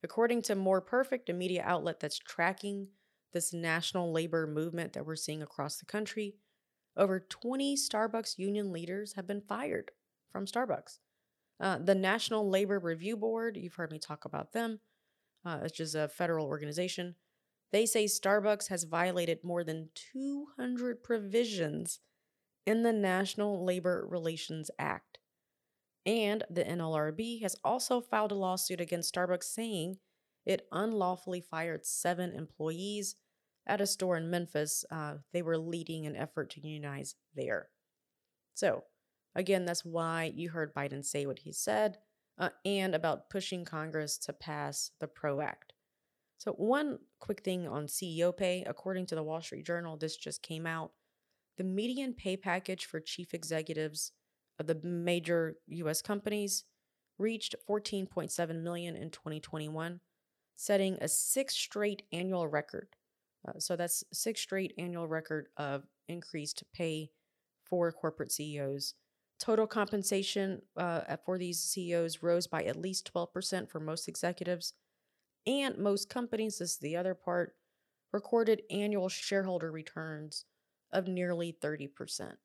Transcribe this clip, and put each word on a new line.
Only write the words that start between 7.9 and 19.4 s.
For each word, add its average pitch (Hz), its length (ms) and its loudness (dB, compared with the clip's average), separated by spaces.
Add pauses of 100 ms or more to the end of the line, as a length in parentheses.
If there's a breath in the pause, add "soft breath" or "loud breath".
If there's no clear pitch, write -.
union 202 340 0
leaders 180 420 -4
have 185 120 -6
been 202 140 -2
fired - 520 -2 (380)
from - 160 -4
Starbucks. - 520 -2 (600)
Uh, 185 180 2
the 185 160 6
National 202 560 4
Labor 190 300 4
Review 170 360 -2
Board, 226 400 0
you've - 200 -10
heard 160 160 -4
me 156 80 -8
talk - 240 -8
about 147 280 -4
them, 226 280 -2 (640)
uh, 170 140 -4
which - 200 -4
is 156 160 -2
a 151 140 2
federal 160 380 0
organization, 170 680 -2 (580)
they 220 140 6
say 220 180 4
Starbucks 208 640 4
has 170 160 -2
violated 170 580 2